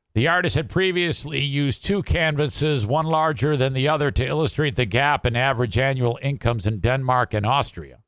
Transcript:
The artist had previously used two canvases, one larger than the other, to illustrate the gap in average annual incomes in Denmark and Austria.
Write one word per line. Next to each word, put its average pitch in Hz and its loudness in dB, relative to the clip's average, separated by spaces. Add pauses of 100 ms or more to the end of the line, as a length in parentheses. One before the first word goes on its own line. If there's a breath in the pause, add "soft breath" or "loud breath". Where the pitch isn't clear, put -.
(140)
The 123 2
artist 175 2
had 151 -2
previously 170 -2
used 143 -2
two 196 0
canvases, 151 0
one 151 0
larger 156 0
than 131 0
the 131 2
other, 147 2
to 135 0
illustrate 143 0
the 101 2
gap 135 2
in 117 0
average 123 0
annual 127 0
incomes 117 -2
in 110 0
Denmark 127 0
and 101 0
Austria. 98 -4